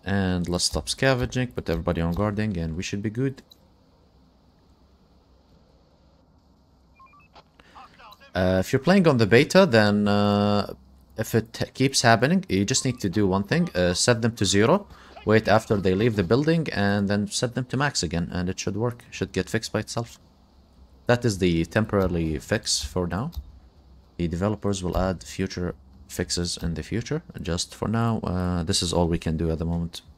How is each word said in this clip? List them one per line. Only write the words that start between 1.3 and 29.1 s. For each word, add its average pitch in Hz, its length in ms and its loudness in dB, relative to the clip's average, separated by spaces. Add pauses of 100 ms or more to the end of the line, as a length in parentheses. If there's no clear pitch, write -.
put - 200 -8
everybody 85 320 -2
on 85 140 -2
guarding, 104 420 -2
and 82 200 -4
we 92 80 -6
should 101 180 -6
be 113 80 -4
good. 131 320 -6 (4000)
Uh, 92 280 0
if - 120 -4
you're 131 60 0
playing 175 300 4
on 139 80 4
the 113 100 4
beta, 147 400 6
then, 104 400 4
uh, 104 680 2 (440)
if 110 160 -4
it - 400 -2
keeps 135 280 0
happening, 123 460 4
you 95 160 2
just 123 200 0
need 123 160 -2
to 101 80 0
do 101 180 2
one 95 160 2
thing, 170 320 0
uh, 90 200 2
set 117 280 2
them 117 140 0
to 107 80 0
zero, 107 420 4 (380)
wait 110 240 4
after 107 280 4
they 92 180 2
leave 110 200 2
the 101 80 0
building, 147 500 2
and 101 360 0
then 101 180 0
set 120 300 -4
them 131 80 -4
to - 120 -6
max 139 280 -2
again, 85 280 -2
and 90 160 -2
it 92 120 -6
should 98 160 -6
work, 120 340 -4
should - 220 -6
get - 180 -4
fixed - 220 -4
by 110 80 -2
itself. - 400 -8 (840)
That 120 180 2
is 101 140 2
the 85 260 2
temporary 87 760 0
fix - 460 -4
for 90 240 -4
now. 107 240 -6 (840)
The 87 100 -2
developers 98 560 -2
will 85 120 -2
add 90 280 -2
future 92 500 -6 (340)
fixes 87 480 -4
in 85 180 -6
the 78 80 -8
future. 117 400 -6 (180)
Just - 340 -6
for - 140 -4
now, 113 320 0
uh, 90 420 -2
this 90 200 -2
is 82 100 -2
all 85 160 2
we 85 100 0